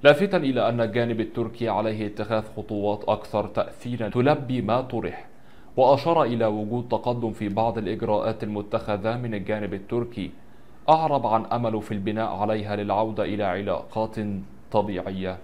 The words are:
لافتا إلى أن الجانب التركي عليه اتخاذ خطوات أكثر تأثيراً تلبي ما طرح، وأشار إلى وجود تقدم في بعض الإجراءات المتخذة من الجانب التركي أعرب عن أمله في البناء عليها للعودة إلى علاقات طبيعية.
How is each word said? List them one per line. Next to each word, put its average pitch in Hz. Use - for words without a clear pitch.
لافتا 180
إلى 127
أن 120
الجانب 117
التركي 110
عليه 107
اتخاذ 107
خطوات 104
أكثر 104
تأثيراً 113
تلبي 127
ما 113
طرح، 113
وأشار 143
إلى 117
وجود 107
تقدم 120
في 104
بعض 110
الإجراءات 107
المتخذة 104
من 120
الجانب 104
التركي 101
أعرب 151
عن 110
أمله 113
في 110
البناء 107
عليها 104
للعودة 104
إلى 101
علاقات 98
طبيعية. 95